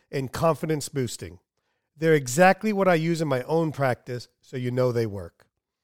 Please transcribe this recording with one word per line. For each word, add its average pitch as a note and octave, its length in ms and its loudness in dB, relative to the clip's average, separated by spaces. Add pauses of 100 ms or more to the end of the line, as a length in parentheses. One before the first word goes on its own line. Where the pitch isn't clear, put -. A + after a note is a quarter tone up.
and C3+ 220 -6
confidence D#3 560 0
boosting. A2 500 -8 (580)
They're D#3+ 180 4
exactly F3+ 580 4
what G3 160 2
I F3+ 60 4
use D#3+ 260 0
in D#3 80 -2
my C3 140 0
own D#3 300 -2
practice, B2 560 -4 (120)
so - 160 -14
you B2 140 -4
know B2+ 220 2
they A#2 140 0
work. G2 400 -12 (380)